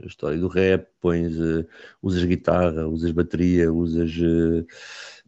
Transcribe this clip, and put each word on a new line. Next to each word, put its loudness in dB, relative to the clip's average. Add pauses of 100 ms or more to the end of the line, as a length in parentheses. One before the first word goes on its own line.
a -14
história -6
do -2
rap, 0 (120)
pões, 0
eh, -2 (360)
usas 0
guitarra, 0
usas -2
bateria, 2
usas, 0
eh, 2 (640)